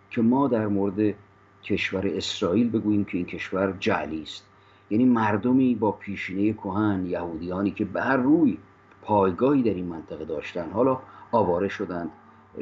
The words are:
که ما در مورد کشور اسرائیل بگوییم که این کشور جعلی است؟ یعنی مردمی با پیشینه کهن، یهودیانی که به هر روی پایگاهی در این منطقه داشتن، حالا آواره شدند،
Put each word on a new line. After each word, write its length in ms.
که 120
ما 260
در 180
مورد 480
کشور 420
اسرائیل 640
بگوییم 340
که 120
این 100
کشور 540
جعلی 420
است؟ 240
یعنی 140
مردمی 720
با 180
پیشینه 600
کهن، 540
یهودیانی 640
که 140
به 180
هر 140
روی 420
پایگاهی 600
در 120
این 120
منطقه 380
داشتن، 460
حالا 300
آواره 360
شدند، 420